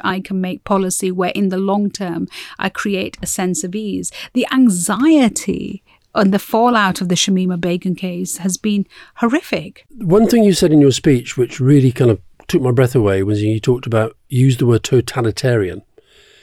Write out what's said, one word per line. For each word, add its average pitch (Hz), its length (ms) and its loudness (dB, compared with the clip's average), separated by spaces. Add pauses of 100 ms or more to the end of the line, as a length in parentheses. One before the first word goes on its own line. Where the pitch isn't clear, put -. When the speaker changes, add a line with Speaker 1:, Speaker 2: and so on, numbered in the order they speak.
Speaker 1:
I 190 160 -4
can 190 180 -6
make 185 240 -6
policy 190 480 -2
where 180 200 -2
in 202 180 0
the 185 80 -4
long 196 340 0
term 175 380 -6 (280)
I 202 120 -4
create - 520 -6
a 175 60 -10
sense 180 380 -4
of 180 100 -8
ease?" 190 340 -8 (220)
The - 220 -2
anxiety 208 480 2 (1120)
and 196 180 2
the 202 60 2
fallout 220 640 0
of 180 80 -4
the 180 60 0
Shamima 185 440 -2
Begum 175 360 -2
case 185 420 -8
has 180 180 -4
been 208 300 -2 (300)
horrific. 233 680 -4 (140)
Speaker 2:
One 202 300 4
thing 233 160 4
you 202 100 6
said 170 180 2
in 156 80 6
your 143 120 6
speech, 123 460 0
which 120 220 -2
really 131 320 4
kind 123 200 2
of 101 80 0 (280)
took 165 140 0
my 127 100 0
breath 123 220 2
away, 98 300 2
was 104 180 -2
you 110 180 0
talked 123 280 -2
about, 110 280 -2 (140)
you 127 160 2
used 131 140 2
the 123 80 0
word 117 160 2
totalitarian 117 960 -2 (600)